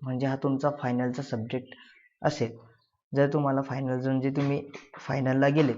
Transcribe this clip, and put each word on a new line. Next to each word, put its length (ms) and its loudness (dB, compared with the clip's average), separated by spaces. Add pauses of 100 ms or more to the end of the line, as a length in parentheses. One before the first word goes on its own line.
म्हणजे 260 -2
हा 80 0
तुमचा 340 0 (100)
फायनलचा 420 -2
सब्जेक्ट 460 -6 (540)
असेल. 500 -2 (440)
जर 180 4
तुम्हाला 280 2
फायनल, 440 -4
म्हणजे 240 0
तुम्ही 400 0 (300)
फायनलला 480 2
गेलेत, 300 4